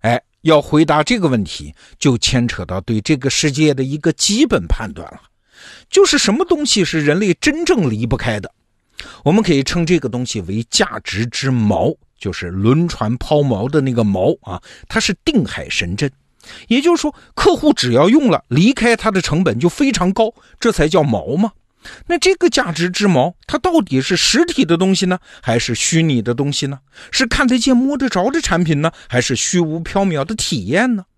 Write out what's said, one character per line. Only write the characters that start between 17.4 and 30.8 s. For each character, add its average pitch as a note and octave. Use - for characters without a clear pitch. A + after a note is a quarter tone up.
户 D4
只 B2
要 D#3+
用 C4
了， D3+
离 F3
开 A#3
它 A3
的 F#3+
成 E3
本 A#2
就 D#3+
非 C4+
常 F3+
高， A3
这 A3+
才 D#3
叫 E3
锚 A2+
嘛。 G3+
那 E4+
这 F#4
个 F4
价 G#3
值 E3+
之 G3+
锚， D#3+
它 -
到 E4
底 C3+
是 F#3+
实 C4+
体 D#4+
的 E3
东 F#3+
西 F#3
呢， F3+
还 -
是 A#2
虚 D#3+
拟 C#3+
的 A#2
东 C#3+
西 C#3+
呢？ C#3
是 C4
看 C4+
得 B3
见 B3+
摸 C4
得 C4+
着 F#3+
的 D4+
产 F3
品 D3+
呢， E3
还 B2
是 B2+
虚 -
无 E3
缥 G3
缈 D#3
的 G3
体 B2
验 A3